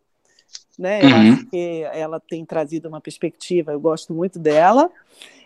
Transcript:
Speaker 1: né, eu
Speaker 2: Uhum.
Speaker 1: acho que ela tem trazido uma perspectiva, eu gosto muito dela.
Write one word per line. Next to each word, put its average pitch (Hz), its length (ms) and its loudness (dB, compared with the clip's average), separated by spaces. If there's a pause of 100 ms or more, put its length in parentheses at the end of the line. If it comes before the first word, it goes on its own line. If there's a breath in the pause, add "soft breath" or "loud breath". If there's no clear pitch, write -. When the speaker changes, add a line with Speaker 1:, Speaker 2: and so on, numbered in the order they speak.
(800 loud breath)
Speaker 1:
né, 196 240 -4
eu 139 60 8
Speaker 2:
Uhum. 113 260 8
Speaker 1:
acho - 120 -4
que 170 360 -6 (100)
ela 156 280 -8
tem 165 240 -12
trazido 156 440 -6
uma 156 120 -16
perspectiva, 156 720 -6
eu 147 80 -6
gosto 160 340 -4
muito 180 240 -6
dela. 170 500 4 (580 soft breath)